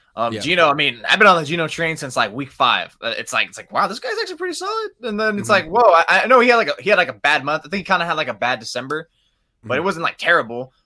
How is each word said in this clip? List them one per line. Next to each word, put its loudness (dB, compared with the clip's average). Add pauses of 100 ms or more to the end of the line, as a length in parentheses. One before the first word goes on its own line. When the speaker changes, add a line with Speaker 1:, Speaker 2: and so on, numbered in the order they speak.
(160)
Speaker 1:
Um, -2
Speaker 2:
Yeah. -6
Speaker 1:
Geno, 2
I 2
mean, -2
I've 2
been 8
on 6
the -4
Geno -2
train -4
since, -10
like, 0
week -10
five. 0
Uh, -4
it's -10
like, 0
it's -20
like, -20
wow, 0
this -8
guy's -8
actually -8
pretty -8
solid. -8 (120)
And -6
then -2
it's -6
Speaker 2:
Mm-hmm. 2
Speaker 1:
like, 4
whoa, 8 (140)
I, 4
I -2
know 6
he 4
had, 6
like, 0
a, -6
he -4
had, 4
like, 2
a -10
bad 0
month. -4
I -20
think -6
he -2
kinda 0
had, -4
like, -4
a -4
bad -2
December, -8 (540)
but -6
it -2
Speaker 2:
Mm-hmm. -4
Speaker 1:
wasn't, -4
like, -6
terrible. -2 (120)